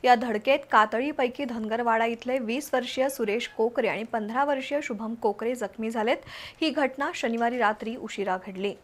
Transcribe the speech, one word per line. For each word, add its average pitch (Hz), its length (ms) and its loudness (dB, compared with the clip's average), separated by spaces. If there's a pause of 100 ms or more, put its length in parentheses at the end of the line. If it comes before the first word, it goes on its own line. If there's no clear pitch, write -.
या 247 100 10
धडकेत 240 440 2 (140)
कातळीपैकी 254 720 4
धनगरवाडा 226 600 0
इथले 233 340 -2
वीस 240 360 -4
वर्षीय 254 340 0
सुरेश 233 480 -2
कोकरे 226 320 2
आणि 170 140 -2
पंधरा 233 420 -2
वर्षीय 285 380 0
शुभम 226 320 -6
कोकरे 226 400 0
जखमी 226 360 -4
झालेत. 233 380 0 (320)
ही 320 100 2
घटना 277 440 0
शनिवारी 233 440 0
रात्री 214 380 0
उशिरा 196 400 -4 (100)
घडली. 196 260 -4 (120)